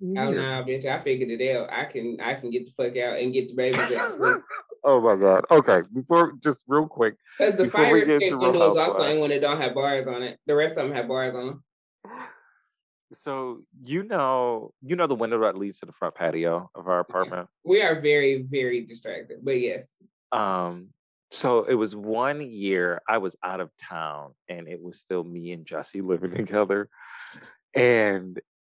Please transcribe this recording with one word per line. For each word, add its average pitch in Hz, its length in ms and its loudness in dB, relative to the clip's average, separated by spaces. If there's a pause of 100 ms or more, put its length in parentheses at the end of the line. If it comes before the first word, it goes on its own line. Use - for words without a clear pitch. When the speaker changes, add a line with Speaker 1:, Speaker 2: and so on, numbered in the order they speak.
Speaker 1:
here? 185 180 -6
Speaker 2:
Oh, 135 140 0
nah, 131 320 -2
bitch. 131 200 -6
I 139 180 -2
figured 127 280 -2
it 123 260 -2
out. - 160 -6
I 123 120 -4
can, 117 360 -8
I 123 140 -4
can 123 160 -10
get 117 140 -4
the - 120 -20
fuck 123 200 -4
out 123 240 -4
and 127 120 -2
get 127 160 -2
the 120 60 -14
babies 127 380 0
out. - 260 -4
Speaker 1:
<laughs> - 340 0 (320)
Oh, 135 160 6
my 113 140 6
God. 95 340 6
Okay. 117 340 6 (120)
Before, 165 380 4 (100)
just 147 240 -2
real 151 220 2
quick, 110 260 0 (240)
Speaker 2:
'Cause 202 160 4
the 185 120 2
Speaker 1:
before - 160 2
Speaker 2:
fire 147 120 6
Speaker 1:
we - 100 8
get 151 100 4
Speaker 2:
escape - 160 4
Speaker 1:
to - 60 -2
Real - 140 2
Speaker 2:
window - 220 6
is - 40 4
also 160 180 2
Speaker 1:
Housewives. 151 200 2
Speaker 2:
in 156 80 2
when 147 80 2
it 143 80 2
don't 147 220 0
have 123 140 -2
bars 135 340 0
on 123 160 -6
it. - 220 -10
The 147 100 4
rest 160 200 2
of - 20 -4 (100)
them 143 40 -4
have 123 140 -4
bars 127 300 -2
on 123 120 -6
'em. 135 140 -12 (1500)
Speaker 1:
So, 131 460 -10 (220)
you 143 220 -4
know, 131 760 0
you 135 160 -4
know 175 100 2
the 139 80 0
window 113 280 0
that 98 140 2
leads 98 240 -8
to 95 60 -16
the 87 60 -20
front 85 220 -6
patio 85 600 -2
of 85 140 -12
our 90 80 2
Speaker 2:
Yeah. 87 40 2
Speaker 1:
apartment? 90 480 -4 (140)
Speaker 2:
We 196 200 2
are 160 180 0
very, 143 420 2
very 127 440 -4
distracted, 113 580 -14
but 131 160 0
yes. 101 340 -6 (380)
Speaker 1:
Um, 92 560 -4 (420)
so 120 340 2
it 127 100 2
was 107 200 -2
one 113 460 -4
year 98 680 -2
I 113 120 0
was 95 260 -6
out 92 160 -6
of 85 160 -8
town, 76 580 -12 (140)
and 85 180 -12
it 82 140 -14
was 87 180 -16
still 90 260 -6
me 87 280 -12
and 82 140 -14
Jesse - 340 -10
living 92 300 -2
<laughs> 87 40 -12
together. 104 540 0 (840)
And 104 680 2 (240)